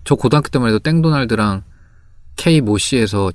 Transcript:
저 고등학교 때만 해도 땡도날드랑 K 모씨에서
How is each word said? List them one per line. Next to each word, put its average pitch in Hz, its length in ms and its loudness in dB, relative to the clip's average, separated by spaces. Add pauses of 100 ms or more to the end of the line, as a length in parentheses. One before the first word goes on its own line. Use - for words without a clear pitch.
저 - 120 0
고등학교 143 340 2
때만 123 200 -2
해도 110 100 0
땡도날드랑 123 840 0 (720)
K 160 260 2
모씨에서 104 720 0